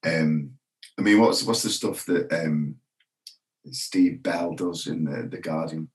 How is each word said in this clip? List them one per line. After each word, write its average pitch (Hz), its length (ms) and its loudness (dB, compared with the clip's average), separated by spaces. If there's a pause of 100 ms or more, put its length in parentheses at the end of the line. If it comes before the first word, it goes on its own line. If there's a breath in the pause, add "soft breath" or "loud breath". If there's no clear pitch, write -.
um, 78 460 0 (480)
I 101 40 -2
mean, 104 180 8
what's, 113 220 6
what's 113 200 0
the 110 80 -2
stuff - 360 -4
that, 87 260 0
um, 76 440 -2 (920)
Steve 92 520 0
Bell 85 320 -2
does 87 320 -4
in 78 180 -2
the, 71 240 -4
the - 100 -10
Guardian? 80 560 -4